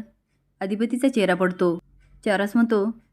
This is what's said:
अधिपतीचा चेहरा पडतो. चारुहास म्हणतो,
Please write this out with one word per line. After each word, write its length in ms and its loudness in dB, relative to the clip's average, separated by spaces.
अधिपतीचा 480 -2
चेहरा 280 2
पडतो. 440 0
चारुहास 300 0
म्हणतो, 440 0